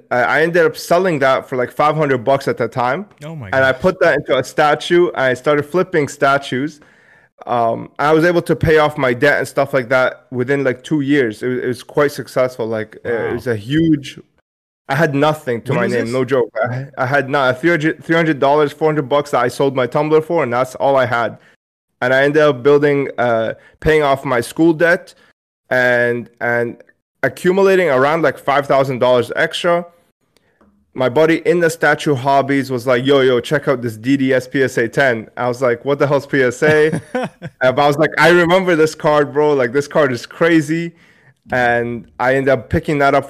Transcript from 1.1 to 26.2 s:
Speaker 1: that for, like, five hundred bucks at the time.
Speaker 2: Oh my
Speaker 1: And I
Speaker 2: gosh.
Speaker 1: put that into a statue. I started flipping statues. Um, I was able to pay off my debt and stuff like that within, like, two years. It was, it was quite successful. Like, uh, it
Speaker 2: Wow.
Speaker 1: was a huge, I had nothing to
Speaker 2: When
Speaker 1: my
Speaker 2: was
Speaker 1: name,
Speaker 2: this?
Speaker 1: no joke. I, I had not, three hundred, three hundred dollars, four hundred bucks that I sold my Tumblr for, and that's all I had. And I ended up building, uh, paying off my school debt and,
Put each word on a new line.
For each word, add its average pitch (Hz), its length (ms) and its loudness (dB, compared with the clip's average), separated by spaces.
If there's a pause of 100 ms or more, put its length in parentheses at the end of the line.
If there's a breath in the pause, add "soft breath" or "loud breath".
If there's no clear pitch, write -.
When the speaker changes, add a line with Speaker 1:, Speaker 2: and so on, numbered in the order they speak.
Speaker 1:
that 131 300 0
for, 135 80 -8
like, 123 160 -4
five 151 240 0
hundred 139 220 0
bucks 135 280 0
at 120 120 -4
the 117 100 -2
time. 127 400 -4 (160)
Speaker 2:
Oh 160 100 -14
my 127 120 -12
Speaker 1:
And 113 180 -4
I 131 80 2
Speaker 2:
gosh. - 80 -6
Speaker 1:
put 185 200 0
that 160 180 2
into 147 200 -2
a 131 60 -2
statue. 156 720 2
I 131 180 0
started 147 300 0
flipping 175 420 -2
statues. 139 760 -2 (640 soft breath)
Um, 117 520 -2
I 147 140 2
was 160 120 4
able 170 180 2
to 165 120 -2
pay 156 240 2
off 151 180 0
my 131 160 0
debt 123 260 2
and 131 100 -4
stuff 139 260 -2
like 113 140 -2
that 127 420 0
within, 127 320 -2
like, 127 220 -2
two 156 160 -2
years. 131 420 0
It 123 60 -2
was, 127 100 -2
it - 80 -6
was 123 160 -6
quite 143 300 -2
successful. 127 560 -4
Like, 110 360 -8
uh, - 40 -10
it 110 220 -4
Speaker 2:
Wow. - 40 -6
Speaker 1:
was 113 140 -8
a 117 80 -2
huge, 143 640 -2 (680)
I 135 60 -2
had 156 180 0
nothing 139 500 -2
to 135 100 -4
Speaker 2:
When 123 60 0
Speaker 1:
my 117 80 0
Speaker 2:
was 120 60 -2
Speaker 1:
name, 117 120 -2
Speaker 2:
this? 117 80 -6
Speaker 1:
no 131 120 0
joke. 120 300 -2 (160)
I, 131 160 -8 (100)
I 131 100 -2
had 135 220 0
not, 131 320 0
three 165 100 0
hundred, 156 340 -2
three 165 100 0
hundred 160 240 0
dollars, 143 340 2
four 160 140 -2
hundred 151 220 -2
bucks 143 240 -2
that 127 100 0
I 123 60 0
sold 139 260 -2
my 123 140 -2
Tumblr 156 340 0
for, 165 220 -2
and 120 80 -4
that's 127 240 -2
all 139 180 0
I 127 120 2
had. 117 300 -2 (640 soft breath)
And 127 140 0
I 135 80 4
ended 147 200 2
up 139 200 2
building, 143 460 2 (100)
uh, 113 360 0 (260 soft breath)
paying 151 240 2
off 135 200 0
my 127 160 -2
school 160 320 2
debt 170 420 0 (560 soft breath)
and, 120 600 0 (100)